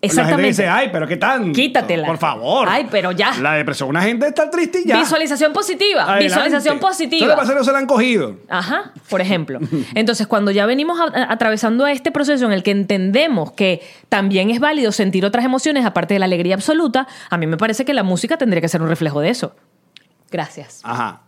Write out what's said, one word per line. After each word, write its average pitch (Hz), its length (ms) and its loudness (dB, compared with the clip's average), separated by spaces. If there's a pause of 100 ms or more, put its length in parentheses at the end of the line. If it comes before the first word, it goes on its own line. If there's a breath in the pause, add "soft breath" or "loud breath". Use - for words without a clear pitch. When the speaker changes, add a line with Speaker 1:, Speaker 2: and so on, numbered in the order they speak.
Speaker 1:
La 202 60 0
gente 165 120 2
Speaker 2:
Exactamente. 175 280 4
Speaker 1:
dice, 202 200 0
Ay, 226 240 2
pero 156 160 -4
qué 170 80 -4
tan 220 360 0
Speaker 2:
Quítatela. 247 540 0
Speaker 1:
Por 165 120 -2
favor. 160 520 0
Speaker 2:
Ay, 262 200 0
pero 185 220 0
ya. 202 280 0
Speaker 1:
La 147 140 2
depresión, 143 340 -2
una 160 140 0
gente 233 240 0
está 311 240 0
triste 349 340 -2
y - 40 -2
ya. 233 120 4
Speaker 2:
Visualización 302 540 0
positiva. 392 480 0
Speaker 1:
Adelante. 196 220 2
Speaker 2:
Visualización 294 540 0
positiva. 330 460 0
Speaker 1:
Suele 302 120 6
pasar, 269 200 0
no 269 80 0
se 262 80 2
la 277 60 2
han 269 80 -2
cogido. 220 500 2 (120)
Speaker 2:
Ajá, 220 440 -4 (160)
por 185 140 -2
ejemplo. 160 360 -2 (180)
Speaker 1:
<laughs> 131 180 -6
Speaker 2:
Entonces, 220 320 0
cuando 208 240 0
ya 202 160 2
venimos 302 340 0
a-, 339 40 2 (140)
a-, 240 140 0
atravesando 226 540 0
este 285 260 -2
proceso 285 320 0
en 220 80 2
el 190 100 0
que 208 100 0
entendemos 196 800 0
que 185 280 0 (300 loud breath)
también 196 400 2
es 233 100 0
válido 285 320 2
sentir 190 320 0
otras 233 220 0
emociones 262 400 0
aparte 175 280 0
de 196 60 2
la 185 60 0
alegría 180 300 2
absoluta, 262 520 0 (220 loud breath)
a 175 80 0
mí 165 80 -2
me 160 100 -2
parece 220 300 0
que 285 80 -2
la 240 80 0
música 190 340 0
tendría 214 240 2
que 165 80 0
ser 160 140 -2
un 160 80 -2
reflejo 156 300 -2
de 160 100 2
eso. 240 240 -6 (760)
Gracias. 151 540 -10
Speaker 1:
Ajá. 113 440 -8